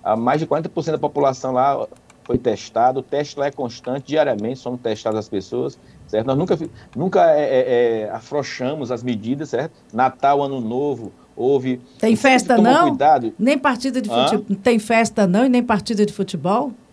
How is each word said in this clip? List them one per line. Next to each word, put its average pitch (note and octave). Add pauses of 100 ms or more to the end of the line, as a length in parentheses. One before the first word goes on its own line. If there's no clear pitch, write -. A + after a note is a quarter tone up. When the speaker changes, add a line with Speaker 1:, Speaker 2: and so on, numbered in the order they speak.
Speaker 1:
A G#2
mais B2+
de D#3+
quarenta D#3+
por -
cento D#3
da C#3+
população C3+
lá B2+ (360)
foi A#2+
testado, A#2+
o -
teste C#3+
lá C#3+
é C#3
constante, B2+
diariamente C3
somos B2
testadas A2
as G#2
pessoas, A#2+ (300)
certo? A2
Nós C3+
nunca F#3
fi-, D#3 (240)
nunca, F3
é, D3
é, A#2+
é, G#2
afrouxamos B2+
as A#2
medidas, B2
certo? C#3+ (180)
Natal, C#3
Ano C3+
Novo, A#2+ (240)
houve B2+ (180)
Speaker 2:
Tem A3
Speaker 1:
sempre C4
Speaker 2:
festa, B3
Speaker 1:
tomou A3
Speaker 2:
não? D#4+
Speaker 1:
cuidado. C#3+
Speaker 2:
Nem C4+
partida C4
de G#3+
Speaker 1:
Hã? C#3+
Speaker 2:
fute-, G3+
tem A#3
festa, A3+
não? G#3
E C4+
nem B3
partida G#3+
de G#3
futebol? G3 (220)